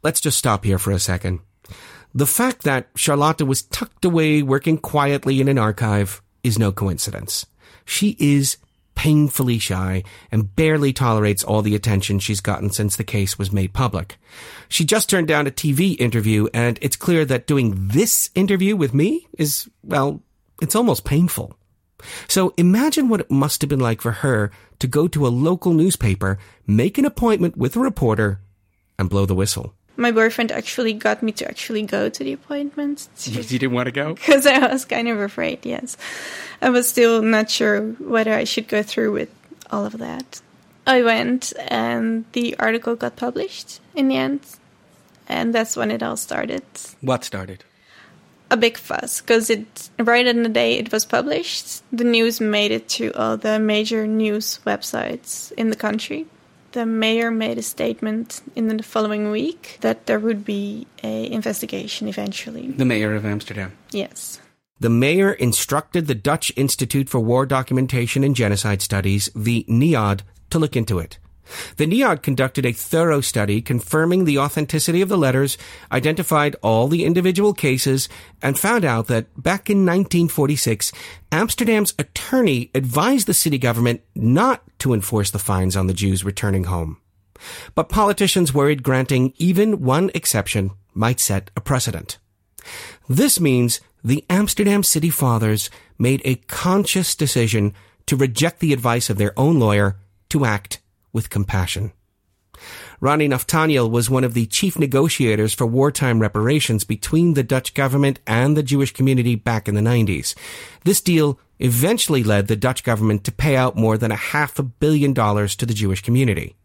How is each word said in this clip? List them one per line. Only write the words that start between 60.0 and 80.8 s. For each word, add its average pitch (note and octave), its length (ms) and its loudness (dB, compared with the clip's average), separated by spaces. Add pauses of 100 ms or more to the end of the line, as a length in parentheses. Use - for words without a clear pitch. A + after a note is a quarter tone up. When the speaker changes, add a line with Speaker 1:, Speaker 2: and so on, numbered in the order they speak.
Speaker 2:
there A3 140 0
would G#3+ 240 -4
be G#3 420 -8 (160)
a A3 300 -6
investigation G#3+ 760 -8
eventually. G#3 600 -10
Speaker 3:
The F#3 160 -2
mayor G#2+ 300 0
of G#2+ 100 -4
Amsterdam? G#2 480 -6 (180)
Speaker 2:
Yes. - 480 -10 (400)
Speaker 1:
The A#2+ 120 0
mayor D#3 420 4
instructed D3 760 -2
the C#3+ 80 -2
Dutch C#3 400 -2
Institute C3+ 540 -2
for C3 100 -2
War A#2+ 280 2
Documentation C3 760 0
and C#3 140 2
Genocide G2+ 460 0
Studies, G2 520 -2
the A#2 340 -2
niad, A2+ 520 2 (300)
to - 80 0
look D3+ 180 0
into G#2+ 220 0
it. - 200 -8 (580)
The D#3 100 2
niad G3+ 360 2
conducted C3 440 0
a B2 60 0
thorough D#3+ 480 0
study G#2 420 0
confirming D#3+ 600 0
the D3 120 2
authenticity D#3 640 0
of G3 80 2
the G3+ 80 0
letters, C3+ 400 2 (360)
identified D3 680 0
all A2+ 280 2
the E3 160 0
individual F#3 500 2
cases, C3+ 540 0 (340)
and C3+ 160 0
found G#3+ 260 2
out A#2 220 0
that A2+ 220 0 (120)
back F#3 300 -2
in G3 140 4
nineteen F3 420 2
forty-six, C#3 640 0 (400)